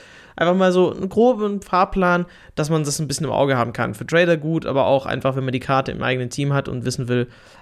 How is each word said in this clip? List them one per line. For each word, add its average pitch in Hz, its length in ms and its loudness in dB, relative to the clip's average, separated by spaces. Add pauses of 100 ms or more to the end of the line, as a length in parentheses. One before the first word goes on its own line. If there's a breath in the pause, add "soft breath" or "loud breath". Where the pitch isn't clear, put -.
(380 loud breath)
einfach 170 160 2
mal 185 160 4
so 180 220 4
einen - 160 -6
groben 208 540 2
Fahrplan, 180 640 2 (300 loud breath)
dass 151 120 -2
man 156 160 0
das 139 140 -4
ein 151 100 -4
bisschen 143 160 -4
im 123 80 -2
Auge 135 240 2
haben 117 160 0
kann. 120 220 -4
Für - 120 -12
Trader 170 300 2
gut, 156 300 -4
aber 131 180 0
auch 135 220 2
einfach, 131 280 -2
wenn 131 100 -4
man 127 100 -4
die 127 60 -4
Karte 135 320 -2
im - 100 -8
eigenen 127 260 -2
Team 143 240 -2
hat 139 160 -2
und 120 160 -6
wissen 127 240 -4
will, 123 200 0 (340 loud breath)